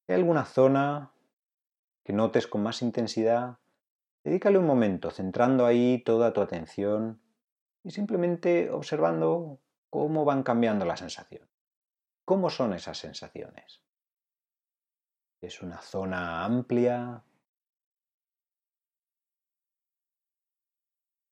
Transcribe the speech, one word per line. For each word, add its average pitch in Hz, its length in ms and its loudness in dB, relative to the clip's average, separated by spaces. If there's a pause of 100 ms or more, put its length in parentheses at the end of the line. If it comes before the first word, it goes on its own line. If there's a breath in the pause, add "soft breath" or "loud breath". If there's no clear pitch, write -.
Si - 80 -6
hay 180 60 4
alguna 170 260 2
zona 139 680 2 (920)
que - 80 -6
notes 113 360 2
con 104 160 -2
más 113 180 -6
intensidad, 117 760 0 (680)
dedícale 190 340 2
un 180 80 4
momento, 107 460 2
centrando 123 520 2
ahí 120 400 4
toda 113 280 2
tu 104 80 0
atención 107 840 -4 (600)
y 170 80 -12
simplemente 175 800 0
observando 160 920 -2 (300)
cómo 151 340 0
van 139 180 2
cambiando 117 420 2
las 85 140 -2
sensaciones. - 500 -16 (760)
¿Cómo 185 260 0
son 117 240 -2
esas 82 240 -10
sensaciones? - 840 -16 (1600)
¿Es - 220 -16
una 87 180 -12
zona 90 640 -6
amplia? 120 800 -2 (4000)